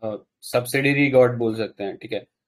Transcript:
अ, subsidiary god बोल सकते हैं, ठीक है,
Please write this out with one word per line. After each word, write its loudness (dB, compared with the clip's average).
अ, -6
subsidiary 0
god 4
बोल -2
सकते -8
हैं, -8
ठीक -14
है, -8